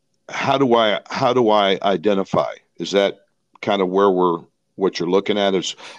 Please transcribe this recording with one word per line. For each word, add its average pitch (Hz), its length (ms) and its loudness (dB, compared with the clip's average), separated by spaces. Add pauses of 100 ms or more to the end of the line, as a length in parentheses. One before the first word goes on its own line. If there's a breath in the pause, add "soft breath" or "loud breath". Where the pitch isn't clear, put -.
(300)
how 139 280 -2
do 127 160 2
I, 110 340 2
how 123 240 0
do 123 160 2
I 101 340 2
identify? 95 680 0 (240)
Is 82 160 -8
that 98 280 0 (420)
kind 101 180 -2
of 92 80 0
where 98 220 2
we're, 90 300 0 (360)
what 95 240 -2
you're 85 80 -4
looking 101 300 0
at 98 160 0
is 87 200 -4 (240 loud breath)